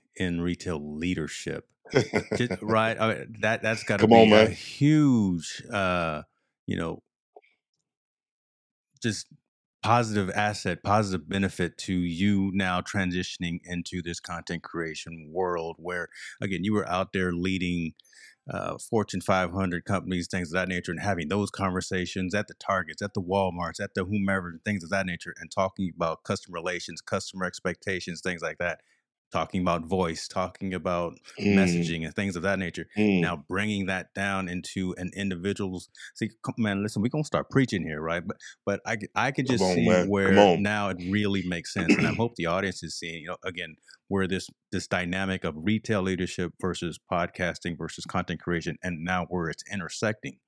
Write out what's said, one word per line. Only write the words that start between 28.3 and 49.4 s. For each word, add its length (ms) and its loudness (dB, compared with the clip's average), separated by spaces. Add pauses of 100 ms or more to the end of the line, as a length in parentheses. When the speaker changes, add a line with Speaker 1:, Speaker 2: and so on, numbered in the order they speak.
Speaker 1:
like 160 -6
that, 240 -4 (500)
talking 300 -2
about 240 0
voice, 420 -2
talking 460 -4
about 400 -2 (260)
Speaker 2:
Mm. 160 4
Speaker 1:
messaging 500 2
and 100 -8
things 200 -2
of 80 -4
that 160 0
nature. 280 -6 (100)
Speaker 2:
Mm. 240 6
Speaker 1:
Now 260 0
bringing 400 -2
that 260 -4
down 360 -2
into 480 -4
an 180 -6
individual's, 720 -4 (260)
see, 140 -4
c-, 280 -10
man, 260 0
listen, 180 -2
we 80 2
gonna 140 -2
start 260 -2
preaching 340 2
here, 180 -6
right? 240 -2
But, 120 -8 (280)
but 200 -2
I 120 -2
c-, 180 -10
I 160 2
can 140 -2
Speaker 2:
Come 120 2
Speaker 1:
just 60 2
Speaker 2:
on, 120 4
Speaker 1:
see 120 4
Speaker 2:
man. 160 8
Come 60 0
Speaker 1:
where 300 6
Speaker 2:
on. 220 8
Speaker 1:
now 280 2
it 80 -4 (120)
really 380 2
makes 260 -4
sense. 220 4
And 120 2
I 60 0
Speaker 2:
<clears throat> 80 -2
Speaker 1:
hope 140 -2
the 120 -2
audience 360 -2
is 140 -10
seeing, 260 -8
you 60 -10
know, 140 -6
again, 320 -8 (320)
where 200 2
this, 220 -2 (240)
this 140 -4
dynamic 580 -2
of 120 -2
retail 440 0
leadership 580 -2
versus 400 -4 (120)
podcasting 680 -4
versus 280 -10
content 360 -4
creation, 420 -4
and 200 -6
now 260 -2
where 200 -2